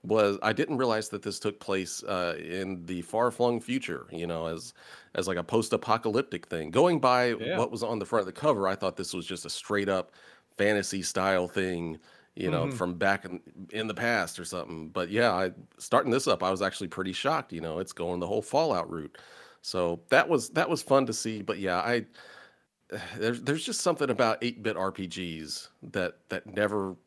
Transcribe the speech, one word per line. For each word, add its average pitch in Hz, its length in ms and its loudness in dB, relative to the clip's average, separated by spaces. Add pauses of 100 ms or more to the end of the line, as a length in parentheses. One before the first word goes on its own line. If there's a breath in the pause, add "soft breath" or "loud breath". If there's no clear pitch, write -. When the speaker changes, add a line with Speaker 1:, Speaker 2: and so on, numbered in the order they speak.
Speaker 1:
was 101 380 4
I 110 120 2
didn't 147 240 0
realize 110 320 2
that 101 120 -6
this 101 180 -6
took - 200 -4
place, 95 440 -2
uh, 90 360 -2
in 90 460 -6
the 87 160 -6
far-flung 120 580 0
future, 120 520 -6
you 85 160 -4
know, 82 180 -4
as, - 280 -6 (420 loud breath)
as, 90 120 -2
like, 90 100 0
a 87 60 -2
post-apocalyptic 110 1000 0
thing. 80 240 -6
Going 156 300 6
by 123 340 4
Speaker 2:
Yeah. 139 240 -2
Speaker 1:
what 120 140 0
was 113 120 -6
on 110 160 -2
the 90 60 -4
front 110 160 2
of 92 60 -2
the 92 120 -12
cover, 113 280 4
I 95 80 2
thought 95 200 -2
this - 180 -6
was 87 120 -6
just 92 200 -8
a 85 40 -10
straight-up 98 640 0 (460 loud breath)
fantasy-style 95 920 2
thing, 85 500 -2 (380 soft breath)
you 90 160 -2
know, 85 160 2
Speaker 2:
Mm-hmm. 131 100 -6
Speaker 1:
from 90 160 0
back 98 320 0
in, 87 160 -8 (300)
in 110 160 -4
the 104 80 -6
past 110 440 0
or 85 60 -10
something. 80 440 -8
But 87 200 -2
yeah, 110 240 4
I, 92 180 2 (280)
starting 127 320 2
this 131 160 2
up, 92 160 2
I 95 80 2
was 95 100 0
actually 95 280 -2
pretty 95 220 -4
shocked, 143 400 -2
you 82 80 -8
know, 82 200 -4
it's 98 120 -6
going 87 280 -4
the 87 80 -2
whole 104 160 0
Fallout 135 460 0
route. 80 280 -8 (440 loud breath)
So 87 480 0
that 139 200 6
was, 131 220 2
that 160 180 2
was 165 140 -2
fun 135 240 6
to - 60 -2
see. 110 280 -4
But 95 160 -4
yeah, 92 220 2
I, 117 260 0 (880 loud breath)
<sighs> 107 260 -10
there's, 117 240 0
there's 143 240 -2
just - 160 -4
something 147 300 2
about 113 320 4
eight-bit 110 340 -2
R 95 140 0
P 95 160 -6
Gs 80 600 -8 (120)
that, 90 360 -2 (120)
that - 160 -6
never 98 500 2 (120)